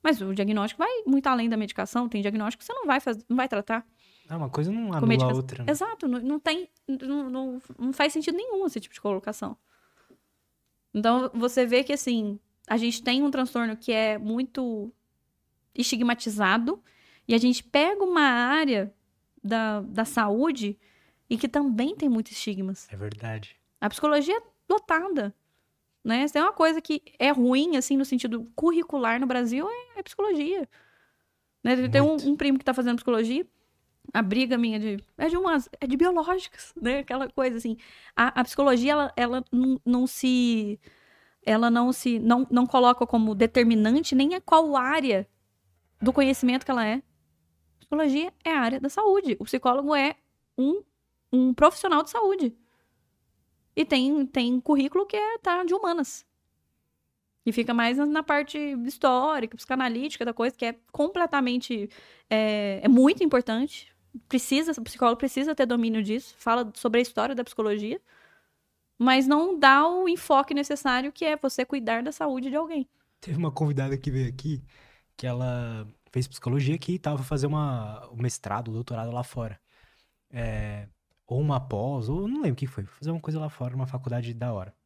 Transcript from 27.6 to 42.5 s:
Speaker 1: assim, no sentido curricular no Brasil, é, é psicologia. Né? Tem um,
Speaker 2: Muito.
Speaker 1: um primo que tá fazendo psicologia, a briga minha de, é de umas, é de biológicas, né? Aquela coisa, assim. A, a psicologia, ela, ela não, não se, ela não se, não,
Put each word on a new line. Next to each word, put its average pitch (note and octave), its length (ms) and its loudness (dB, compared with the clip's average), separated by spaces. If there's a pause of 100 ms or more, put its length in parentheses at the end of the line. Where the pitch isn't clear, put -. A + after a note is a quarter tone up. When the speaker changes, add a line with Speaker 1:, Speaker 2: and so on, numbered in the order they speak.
Speaker 1:
assim, C4+ 220 0
no C4+ 80 2
sentido A#3+ 500 -4
curricular D4+ 640 0
no C4+ 80 -2
Brasil, B3 400 0
é, A#4+ 320 -10
é F#4+ 40 -10
psicologia. F4 680 -2 (920)
Né? B3+ 280 0
Tem C#4 120 6
um, D4 60 6
Speaker 2:
Muito. C#4+ 220 2
Speaker 1:
um D4 80 2
primo C#4 200 2
que C4 80 -4
tá C4 80 2
fazendo A#3+ 220 0
psicologia, A#3+ 500 0 (680)
a G#3+ 80 0
briga A#3 360 0
minha A3+ 220 0
de, G#3 200 -4 (180)
é D#4+ 120 0
de F4 80 0
umas, E4+ 320 0 (100)
é C#4+ 80 -6
de B3+ 80 0
biológicas, F4 840 -2
né? B3+ 200 -2
Aquela C4 300 -6
coisa, B3+ 280 -2
assim. A3+ 200 -4 (380)
A, A#3+ 260 2
a - 20 2
psicologia, C4 480 2
ela, C#4+ 240 0
ela B3 340 -2
não, B3+ 360 2
não B3 200 4
se, A#3+ 720 0 (640)
ela A3+ 300 2
não A#3+ 220 4
se, A#3 260 -2
não, A#3+ 320 4